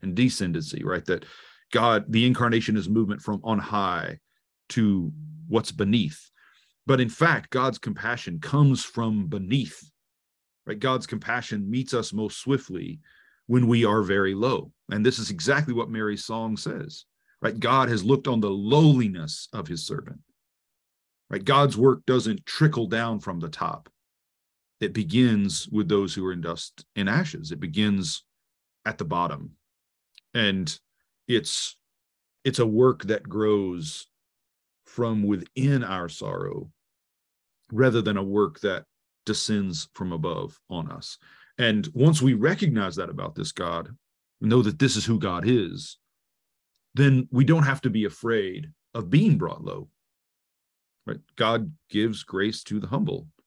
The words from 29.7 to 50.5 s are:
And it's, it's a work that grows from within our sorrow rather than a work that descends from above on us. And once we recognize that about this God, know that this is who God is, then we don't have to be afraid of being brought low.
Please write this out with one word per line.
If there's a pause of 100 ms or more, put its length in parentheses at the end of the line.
And (480)
it's, (680)
it's
a
work
that
grows (800)
from
within
our
sorrow (1000)
rather
than
a
work
that (420)
descends
from
above (120)
on
us. (400)
And
once
we
recognize
that
about
this
God, (460)
know
that
this
is
who
God
is, (960)
then
we
don't
have
to
be
afraid (240)
of
being
brought
low. (1200)